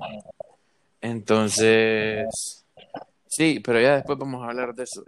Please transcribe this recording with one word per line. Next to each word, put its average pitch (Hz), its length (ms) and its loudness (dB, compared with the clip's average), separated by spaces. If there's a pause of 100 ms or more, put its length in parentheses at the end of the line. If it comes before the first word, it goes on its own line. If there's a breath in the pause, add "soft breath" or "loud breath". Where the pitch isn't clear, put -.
(1000)
Entonces, 110 1600 0 (640)
sí, 151 320 2
pero 113 220 2
ya 139 140 6
después 139 220 -2
vamos 131 260 -8
a 117 60 -8
hablar 120 240 -6
de 123 100 -10
eso. - 240 -14